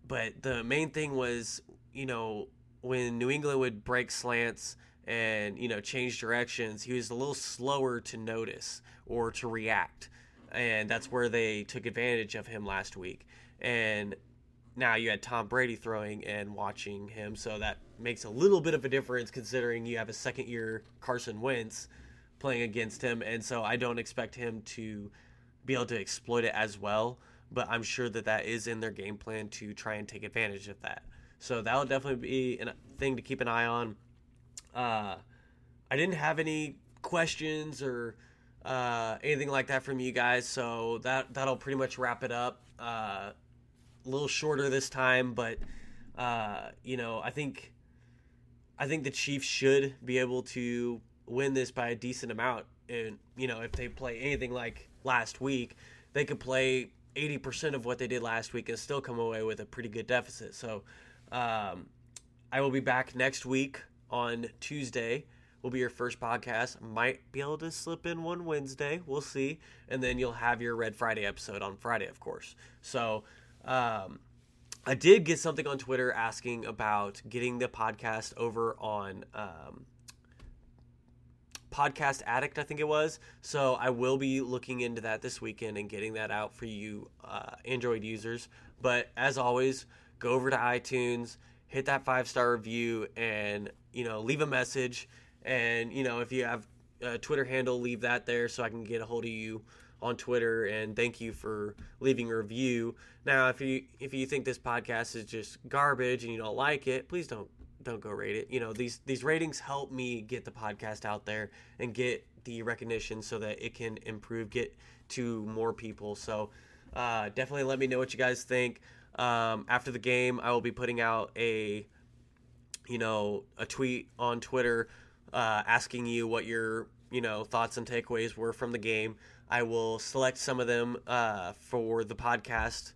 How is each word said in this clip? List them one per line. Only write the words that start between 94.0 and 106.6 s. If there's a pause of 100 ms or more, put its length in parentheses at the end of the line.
know,
leave
a
message. (360)
And,
you
know,
if
you
have (360)
a
Twitter
handle,
leave
that
there
so
I
can
get
a
hold
of
you (380)
on
Twitter,
and
thank
you
for (240)
leaving
a
review. (320)
Now,
if
you, (160)
if
you
think
this
podcast
is
just (100)
garbage
and
you
don't
like